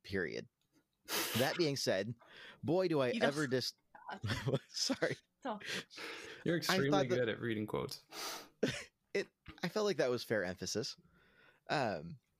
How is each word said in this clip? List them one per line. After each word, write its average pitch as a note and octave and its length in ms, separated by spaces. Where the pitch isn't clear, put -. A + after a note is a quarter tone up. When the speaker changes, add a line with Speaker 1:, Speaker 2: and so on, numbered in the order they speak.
Speaker 1:
period. D#2 420
That C3 200
being D3+ 200
said, A2 360
boy, F3+ 240
do E3 120
I B2+ 120
Speaker 2:
You A#3 100
don't C3+ 80
Speaker 1:
ever D3 180
dis-, B2 260
<laughs> B2 500
sorry. - 420
Speaker 2:
Don't. G#3+ 180
Speaker 3:
You're E3+ 120
Speaker 1:
I - 20
Speaker 3:
extremely D#3+ 340
Speaker 1:
thought C3+ 180
that A#2+ 60
Speaker 3:
good A#2+ 140
at G#2+ 120
reading A2 260
quotes. - 340
Speaker 1:
<laughs> - 80
It, B3 100
I F3 60
felt G#3 180
like F3+ 100
that C3+ 140
was B2 120
fair G#2 220
emphasis. F#2 500
Um, G2+ 460